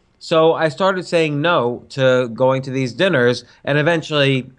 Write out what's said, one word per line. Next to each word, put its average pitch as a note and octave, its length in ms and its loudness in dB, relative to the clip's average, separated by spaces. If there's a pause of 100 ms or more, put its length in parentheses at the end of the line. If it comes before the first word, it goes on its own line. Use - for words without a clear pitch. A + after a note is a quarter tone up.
(180)
So D#3+ 360 2
I D#3 160 0
started F#3 360 -2
saying D3+ 360 -2
no C3 480 0
to B2+ 420 2
going C3 300 0
to C3+ 80 -10
these B2+ 240 -4
dinners, B2 500 2 (180)
and C#3+ 140 -2
eventually D3 840 0